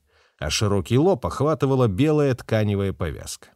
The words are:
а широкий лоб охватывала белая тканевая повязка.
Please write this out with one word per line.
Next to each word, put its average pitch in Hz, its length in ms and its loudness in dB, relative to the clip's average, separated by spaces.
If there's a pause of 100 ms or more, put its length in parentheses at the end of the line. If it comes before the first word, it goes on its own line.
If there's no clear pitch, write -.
(380)
а 80 120 -6
широкий 101 480 0
лоб 170 280 2
охватывала 135 640 0
белая 143 480 2
тканевая 101 580 0
повязка. - 640 -10